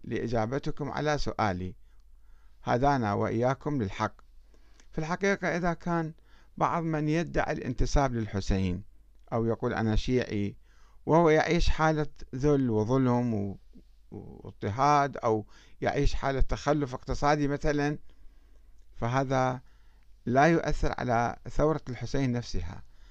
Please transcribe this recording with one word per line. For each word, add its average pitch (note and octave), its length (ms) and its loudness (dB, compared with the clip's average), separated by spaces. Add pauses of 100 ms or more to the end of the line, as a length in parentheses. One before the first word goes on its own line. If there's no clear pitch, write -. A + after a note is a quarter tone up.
لإجابتكم A#2+ 840 -4
على D3 280 -2
سؤالي، F#2 560 -2 (880)
هدانا B2 500 2
وإياكم A#2+ 680 -2
للحق. G2+ 320 -4 (760)
في - 60 -6
الحقيقة، F3+ 580 -2
إذا F3 180 0
كان E3 380 -4 (440)
بعض D#3+ 260 0
من D#3 260 -2
يدعي D3+ 440 0
الانتساب C3+ 640 2
للحسين G2 680 0 (500)
أو A#2 120 0
يقول: A2+ 300 -2
"أنا A2 220 2
شيعي"، A2 600 0 (500)
وهو D#3+ 240 6
يعيش E3 380 4
حالة D#3 380 2 (280)
ذل C3+ 360 2
وظلم A#2+ 640 2
و-، G2+ 240 -6 (520)
واضطهاد، C3+ 1040 -2
أو A2 300 0 (340)
يعيش C3+ 340 0
حالة C3+ 260 0
تخلف C#3+ 540 0
اقتصادي D3 540 0
مثلا، D3 500 -2 (1000)
فهذا B2+ 640 0 (680)
لا B2+ 180 4
يؤثر D#3+ 540 2
على A#2+ 380 0 (140)
ثورة D3+ 380 2
الحسين B2 440 -2
نفسها. G#2 500 -4 (280)